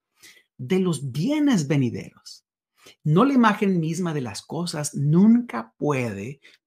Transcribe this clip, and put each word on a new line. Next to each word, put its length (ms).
de 220
los 320
bienes 560
venideros, 800
no 180
la 100
imagen 460
misma 340
de 80
las 200
cosas, 520
nunca 840
puede, 640